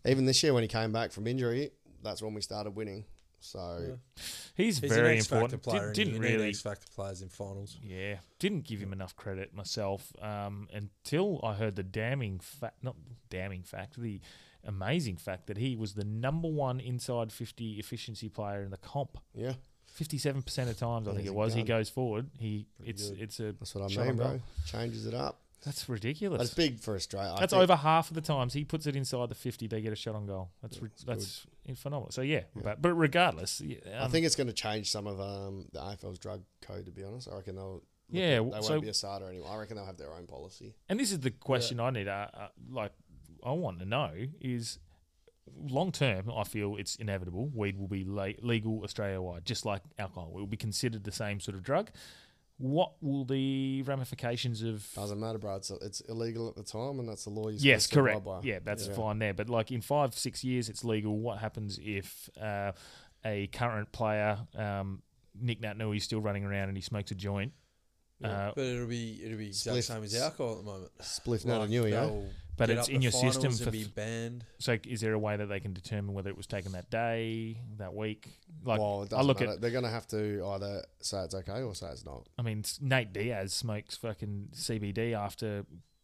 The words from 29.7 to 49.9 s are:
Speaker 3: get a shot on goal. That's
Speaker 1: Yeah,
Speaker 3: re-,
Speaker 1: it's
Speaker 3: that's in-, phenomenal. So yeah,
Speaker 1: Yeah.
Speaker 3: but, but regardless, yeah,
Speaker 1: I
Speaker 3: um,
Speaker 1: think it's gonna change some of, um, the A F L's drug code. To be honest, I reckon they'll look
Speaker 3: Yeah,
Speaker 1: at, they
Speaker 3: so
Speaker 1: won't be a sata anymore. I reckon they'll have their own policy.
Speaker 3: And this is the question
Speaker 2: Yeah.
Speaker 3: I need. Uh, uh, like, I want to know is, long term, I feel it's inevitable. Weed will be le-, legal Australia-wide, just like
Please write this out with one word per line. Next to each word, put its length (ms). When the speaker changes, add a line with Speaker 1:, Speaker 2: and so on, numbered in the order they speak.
Speaker 3:
get 120
a 20
shot 200
on 100
goal. 260
That's 160
Speaker 1:
Yeah, 60
Speaker 3:
re-, 100
Speaker 1:
it's 120
Speaker 3:
that's 420
in-, 100
phenomenal. 360
So 100
yeah, 200
Speaker 1:
Yeah. 80
Speaker 3:
but, 180
but 140
regardless, 640
yeah, 160
Speaker 1:
I 120
Speaker 3:
um, 60
Speaker 1:
think 140
it's 120
gonna 160
change 380
some 160
of, 140
um, 520
the 80
A 120
F 100
L's 160
drug 240
code. 240
To 60
be 120
honest, 280
I 40
reckon 200
they'll 200
look 80
Speaker 3:
Yeah, 320
Speaker 1:
at, 100
they 100
Speaker 3:
so 100
Speaker 1:
won't 120
be 60
a 40
sata 360
anymore. 220
I 60
reckon 200
they'll 80
have 120
their 160
own 140
policy. 480
Speaker 3:
And 100
this 140
is 80
the 100
question 480
Speaker 2:
Yeah. 60
Speaker 3:
I 60
need. 160
Uh, 260
uh, 140
like, 200
I 60
want 280
to 60
know 280
is, 400
long 340
term, 440
I 80
feel 340
it's 180
inevitable. 580
Weed 240
will 100
be 180
le-, 360
legal 420
Australia-wide, 640
just 200
like 160